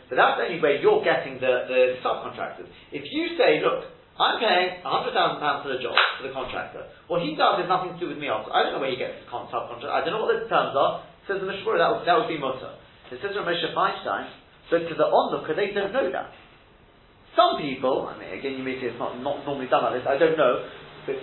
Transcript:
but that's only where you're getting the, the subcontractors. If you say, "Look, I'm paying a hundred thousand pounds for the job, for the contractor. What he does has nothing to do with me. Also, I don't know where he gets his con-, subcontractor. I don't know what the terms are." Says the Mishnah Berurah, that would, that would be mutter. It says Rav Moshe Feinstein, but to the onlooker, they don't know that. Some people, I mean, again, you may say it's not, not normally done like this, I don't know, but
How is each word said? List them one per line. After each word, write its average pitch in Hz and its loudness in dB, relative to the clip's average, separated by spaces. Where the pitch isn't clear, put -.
but 127 -4
that's 202 4
only 190 -2
where 139 4
you're 196 6
getting 151 0
the, 127 2
the 127 4
subcontractors. - -6
If 147 -8
you 330 -2
say, 160 6
"Look, - 0
I'm 262 2
paying 185 2
a 135 -8
hundred 226 0
thousand 156 0
pounds 143 -2
for 131 -2
the - -4
job, - 0
for 127 -12
the 131 -8
contractor. - -8
What 170 2
he 151 -4
does 202 4
has 170 -2
nothing 175 0
to - -14
do 170 -6
with 147 -8
me. 135 -4
Also, - -4
I - 4
don't - -2
know - -
where 131 -2
he - -2
gets 120 -6
his - -20
con-, - -10
subcontractor. 117 -6
I 135 0
don't 190 -2
know 226 -2
what 226 2
the - -8
terms 165 2
are." 151 2
Says 196 -4
the 190 -4
Mishnah 190 -6
Berurah, 180 2
that - 4
would, - -2
that 175 6
would 165 2
be 156 -4
mutter. - -6
It 127 -12
says 196 -6
Rav 190 -4
Moshe 165 -2
Feinstein, 131 -2
but 165 2
to 160 -6
the 151 4
onlooker, 160 2
they 196 -2
don't 202 -2
know 262 0
that. - -6
Some 339 4
people, 135 0
I - -12
mean, 82 -12
again, 135 -6
you 131 -8
may 131 -4
say 120 -4
it's 139 -10
not, 123 -6
not 143 -4
normally 131 -4
done - 4
like 127 0
this, 123 -4
I 139 2
don't - 6
know, 131 4
but - -6